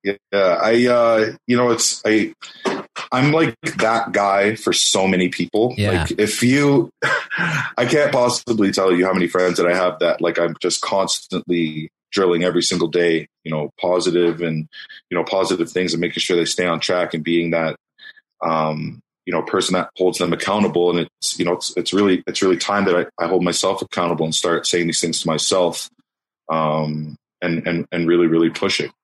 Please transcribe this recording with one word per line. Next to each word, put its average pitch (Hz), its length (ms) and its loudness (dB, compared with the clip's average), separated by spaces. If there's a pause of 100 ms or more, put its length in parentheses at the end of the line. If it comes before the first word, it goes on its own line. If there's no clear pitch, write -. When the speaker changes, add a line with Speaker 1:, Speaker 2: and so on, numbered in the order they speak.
Speaker 1:
Yeah, 101 140 -2 (160)
I, 101 540 4
uh, 117 460 4 (140)
you 120 100 2
know, 123 140 4
it's, - 340 0
I, 107 300 2 (760)
I'm, 135 200 2
like, 156 220 2 (240)
that 117 340 0
guy 101 440 2
for - 160 -2
so - 340 2
many 92 220 2
people. 107 500 -2
Speaker 2:
Yeah. 98 240 0
Speaker 1:
Like, - 160 -4
if 104 240 0
you, 139 540 4
<laughs> - 60 -8
I - 880 -2
can't 147 240 2
possibly 120 600 0
tell 95 200 2
you 90 140 4
how 95 80 0
many 90 140 0
friends 90 300 2
that 87 80 2
I 87 100 2
have 90 240 0
that, 82 200 0
like, 85 180 0
I'm 80 220 0
just - 220 -2
constantly 85 1040 -2 (240)
drilling 90 320 2
every 87 180 2
single 85 260 0
day, 82 400 0 (160)
you 80 80 -10
know, 76 180 -4 (100)
positive 87 600 2
and, 80 260 -4 (400)
you 87 80 -4
know, 85 80 0
positive 92 460 -2
things 90 240 -2
and 80 60 -4
making 87 200 -4
sure 90 160 0
they 85 80 2
stay 90 220 -2
on 85 140 -2
track 90 340 -2
and 78 100 -6
being 85 280 0
that, 80 240 -2 (680)
um, 78 560 -4 (260)
you 90 60 -6
know, 82 80 0
person 92 320 -2
that 90 240 -2
holds 92 220 0
them 87 160 -2
accountable. 87 560 0
And 85 180 -2 (120)
it's, - 180 -6
you 87 80 -2
know, 87 80 0
it's, - 240 -8
it's 87 160 -4
really, 98 320 2
it's - 160 -4
really 92 160 2
time 101 260 0
that 92 100 2 (240)
I, 87 60 -2
I - 20 -2
hold 87 160 2
myself 90 380 0
accountable 82 460 -2
and 78 80 -4
start 82 320 0
saying 85 200 0
these 82 140 -2
things 82 220 -4
to - 40 -4
myself, 82 640 0 (640)
um, 78 680 -2 (240)
and, 82 260 -4
and, 85 240 -2
and 85 160 -2
really, 87 200 4
really 82 240 2
push 95 300 -4
it. 71 100 -6 (140)